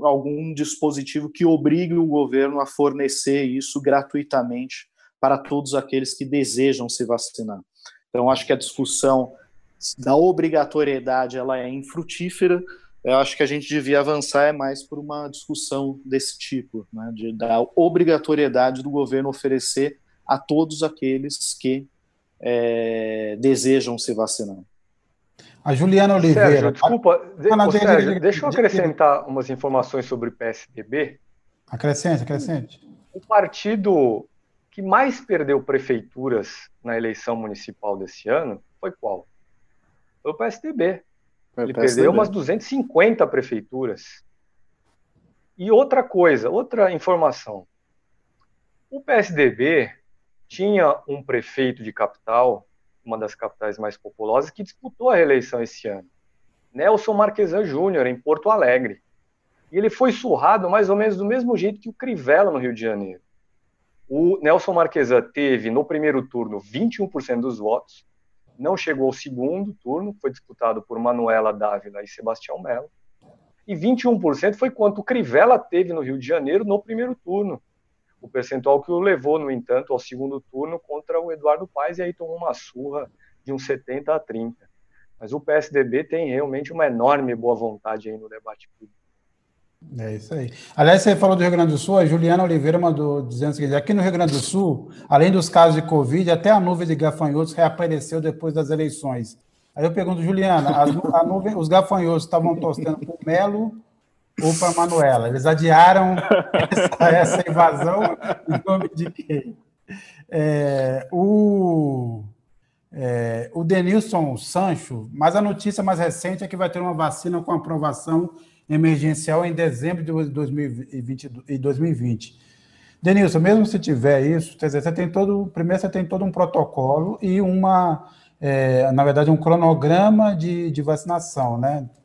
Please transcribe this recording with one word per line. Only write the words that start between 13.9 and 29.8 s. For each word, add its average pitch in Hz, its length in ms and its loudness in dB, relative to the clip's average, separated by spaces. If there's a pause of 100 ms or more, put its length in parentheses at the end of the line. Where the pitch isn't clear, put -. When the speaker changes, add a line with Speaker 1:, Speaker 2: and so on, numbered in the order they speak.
Speaker 1:
avançar 143 440 0
é 147 80 4
mais 139 320 -8
por 147 160 -14
uma 147 280 -10
discussão 139 800 -8
desse 135 320 -4
tipo, 120 560 -10
né, 113 220 -12
de, 113 180 -8
da 117 320 0 (100)
obrigatoriedade 151 1080 2
do 143 80 -10
governo 135 360 -2
oferecer 135 720 -4 (260)
a 135 120 0
todos 156 460 -2
aqueles 139 760 -6
que, 135 280 -4 (520)
é, 113 1040 -2
desejam 131 560 2
se 117 160 -6
vacinar. 104 460 -6 (1040)
Speaker 2:
A 147 80 0
Juliana 190 420 4
Oliveira 170 360 6
Speaker 3:
Sérgio, 143 220 4
desculpa, - 480 4 (160)
de-, 165 120 2
Speaker 2:
Não, 226 60 6
não, 208 120 4
Speaker 3:
ô, 185 40 2
Speaker 2:
diga, 208 160 4
Speaker 3:
Sérgio, 196 220 6
Speaker 2:
diga, 185 100 -2
Speaker 3:
deixa 196 260 0
eu 285 40 0
Speaker 2:
diga, 254 120 2
diga. 220 60 6
Speaker 3:
acrescentar 156 600 2
umas 135 220 -6
informações 131 560 -2